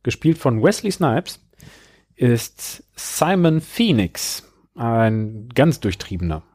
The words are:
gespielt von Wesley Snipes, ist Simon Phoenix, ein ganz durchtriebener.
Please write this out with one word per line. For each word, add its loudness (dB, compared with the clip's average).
gespielt 0
von 0
Wesley 2
Snipes, -2
ist -2
Simon 2
Phoenix, -2
ein 0
ganz 4
durchtriebener. -4